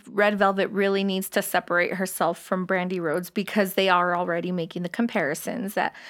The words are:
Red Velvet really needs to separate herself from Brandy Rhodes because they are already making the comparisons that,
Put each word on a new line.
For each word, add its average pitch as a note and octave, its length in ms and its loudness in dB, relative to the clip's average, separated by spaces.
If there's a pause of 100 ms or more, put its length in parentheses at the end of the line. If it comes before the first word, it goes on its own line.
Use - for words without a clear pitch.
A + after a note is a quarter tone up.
Red G#3 300 2
Velvet G3 300 2
really G3 340 0
needs F#3+ 260 -2
to G#3 120 0
separate F3 540 0
herself F3+ 440 -2
from F#3 260 -2
Brandy F#3 340 -2
Rhodes E3+ 300 -2
because G3 440 0
they F#3+ 160 4
are F3+ 260 4
already F3 360 -2
making F3 320 -4
the F3 60 -6
comparisons G3 840 -2
that, - 180 0 (160)